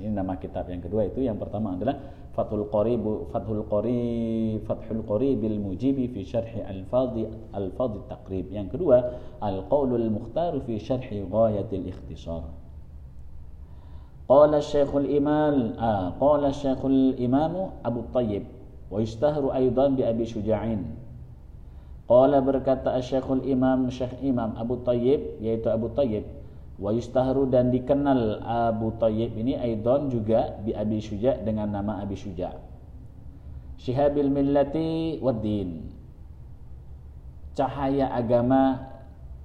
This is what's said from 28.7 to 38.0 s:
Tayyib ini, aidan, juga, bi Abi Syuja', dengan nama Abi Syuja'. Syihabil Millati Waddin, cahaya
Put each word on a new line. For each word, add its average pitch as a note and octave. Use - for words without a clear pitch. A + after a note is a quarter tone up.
Tayyib A2+
ini, C3
aidan, B2
juga, A2+
bi G#2+
Abi G#2+
Syuja', G#2+
dengan G#2+
nama G2+
Abi G2+
Syuja'. F2+
Syihabil C#3+
Millati C#3+
Waddin, G#2
cahaya C3+